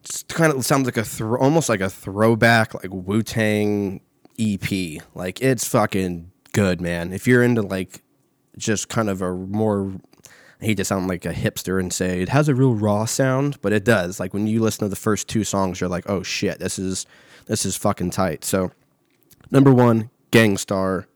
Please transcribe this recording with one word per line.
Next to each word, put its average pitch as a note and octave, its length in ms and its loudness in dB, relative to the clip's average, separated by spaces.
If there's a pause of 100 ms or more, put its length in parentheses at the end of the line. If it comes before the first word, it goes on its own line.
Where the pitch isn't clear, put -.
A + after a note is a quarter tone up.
It's - 220 -12
kinda D3+ 400 0
sounds C3+ 240 2
like A#2+ 100 -4
a A2 80 -2
thro-, A2+ 360 -4
almost D3 280 2
like G#2+ 120 2
a F#2+ 100 -2
throwback, A2+ 840 2
like, - 160 -10
Wu-Tang G#2 1080 -2 (360)
E G#2+ 200 -2
P. F2+ 460 -6 (120)
Like, F#2 280 -8
it's B2+ 240 2
fucking F#2+ 640 -2 (220)
good, F#2 280 2
man. F2 320 -4
If G2 140 -6
you're B2 160 6
into, A#2+ 200 2
like, F#2+ 400 -6 (540)
just G#2 320 -4
kind A2 220 -2
of F#2+ 100 -4
a F#2 140 -4
more, G2 580 -2 (680)
I - 60 -6
hate A2 100 0
to F#2+ 80 -2
sound F#2+ 240 -2
like F2+ 160 -4
a E2+ 80 -4
hipster F#2+ 480 -2
and F#2 120 -4
say F2+ 300 -2
it F#2 60 -4
has D3 200 2
a C#3+ 60 2
real B2+ 200 2
raw G#2 300 0
sound, C3+ 580 -2
but G2+ 100 0
it G#2 120 0
does. F#2+ 360 2
Like, F#2 120 -6
when G2+ 140 -2
you A2 140 0
listen A2 240 0
to G#2 40 -2
the G2 60 -4
first G#2 320 -2
two A2 160 -2
songs, F#2+ 380 -2
you're F2+ 100 -4
like, F2 180 -6
"Oh G2 140 -2
shit, - 380 -4
this F2+ 180 -6
is, F#2+ 260 -6 (420)
this G#2+ 200 -4
is F#2 100 -6
fucking F#2 340 -2
tight." F2 340 -4
So, F#2 260 -2 (800)
number C#3 220 8
one, A#2+ 380 6 (200)
Gang A2 260 6
Starr F#2+ 600 -2